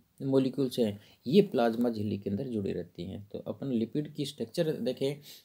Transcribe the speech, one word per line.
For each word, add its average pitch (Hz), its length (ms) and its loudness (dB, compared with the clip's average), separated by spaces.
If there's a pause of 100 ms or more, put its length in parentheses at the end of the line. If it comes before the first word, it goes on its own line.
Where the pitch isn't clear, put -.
(220)
मॉलिक्यूल्स 135 580 2
हैं, 104 200 2 (280)
ये 190 140 8
प्लाज्मा 120 480 2
झिल्ली 107 280 -2
के 101 120 -4
अंदर 101 180 -2
जुड़ी 104 240 -2
रहती 87 320 -8
हैं। 95 280 -10
तो - 80 -8
अपन - 280 -8
लिपिड 131 460 -2
की 147 120 -4
स्ट्रक्चर 156 460 -2
देखें, 131 500 -2 (240)